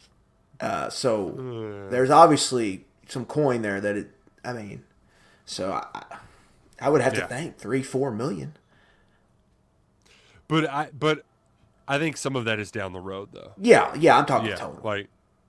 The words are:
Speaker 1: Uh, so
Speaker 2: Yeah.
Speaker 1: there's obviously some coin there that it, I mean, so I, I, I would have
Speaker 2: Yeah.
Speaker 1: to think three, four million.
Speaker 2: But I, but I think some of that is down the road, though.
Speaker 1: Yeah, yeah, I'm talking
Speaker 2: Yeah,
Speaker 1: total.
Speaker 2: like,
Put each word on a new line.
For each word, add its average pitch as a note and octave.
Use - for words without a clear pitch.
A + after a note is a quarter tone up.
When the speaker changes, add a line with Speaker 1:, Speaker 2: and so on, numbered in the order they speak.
Speaker 1:
Uh, F2+
so A2
Speaker 2:
Yeah. A2
Speaker 1:
there's B2+
obviously C3
some B2
coin B2+
there G2
that G#2
it, G2+
I B2
mean, A2
so F#2
I, -
I, -
I B2+
would D3+
have B2
Speaker 2:
Yeah. G#2
Speaker 1:
to F2+
think B2+
three, G#2+
four C3
million. C#3
Speaker 2:
But D#3
I, C#3+
but D3+
I C#3
think D#3
some C3+
of B2
that A2
is G#2
down F#2+
the F#2
road, F#2+
though. -
Speaker 1:
Yeah, F#3+
yeah, C#3+
I'm C#3+
talking A2
Speaker 2:
Yeah, G2
Speaker 1:
total. -
Speaker 2:
like, G2+